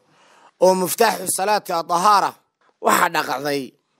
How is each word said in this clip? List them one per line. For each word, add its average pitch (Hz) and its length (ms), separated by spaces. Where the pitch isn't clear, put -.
Oo 185 140
muftaaxu 185 540
salaati 196 440
adahaara 170 600
waxa - 260
dhaqday 143 540